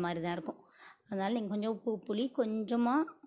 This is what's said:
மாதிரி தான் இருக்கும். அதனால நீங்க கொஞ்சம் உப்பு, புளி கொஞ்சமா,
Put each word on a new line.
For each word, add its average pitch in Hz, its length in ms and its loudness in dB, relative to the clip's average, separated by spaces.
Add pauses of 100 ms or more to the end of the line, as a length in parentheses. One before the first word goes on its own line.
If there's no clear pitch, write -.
மாதிரி 175 200 0
தான் 175 120 0
இருக்கும். - 240 -8 (460)
அதனால 196 300 0
நீங்க 208 180 -2
கொஞ்சம் 214 220 0
உப்பு, 220 180 -2 (140)
புளி 214 160 2 (160)
கொஞ்சமா, 233 560 2 (300)